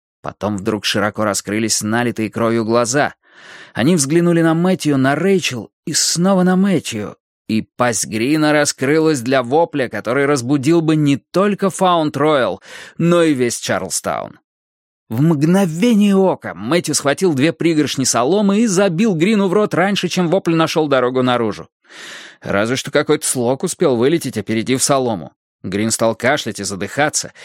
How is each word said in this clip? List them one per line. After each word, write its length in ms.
Потом 340
вдруг 280
широко 400
раскрылись 580
налитые 480
кровью 340
глаза. 500
Они 220
взглянули 440
на 140
Мэтью, 420
на 200
Рэйчел 540
и 80
снова 520
на 100
Мэтью. 600
И 140
пасть 300
Грина 460
раскрылась 680
для 220
вопля, 460
который 380
разбудил 540
бы 140
не 220
только 540
Фаунд-Роял, 920
но 260
и 100
весь 240
Чарльстаун. 800
В 120
мгновение 960
ока 380
Мэтью 400
схватил 400
две 180
пригоршни 520
соломы 560
и 60
забил 480
Грину 340
в 40
рот 220
раньше, 340
чем 200
вопль 260
нашел 320
дорогу 360
наружу. 460
Разве 360
что 140
какой-то 360
слог 380
успел 320
вылететь, 420
опередив 440
солому. 500
Грин 280
стал 240
кашлять 460
и 40
задыхаться, 680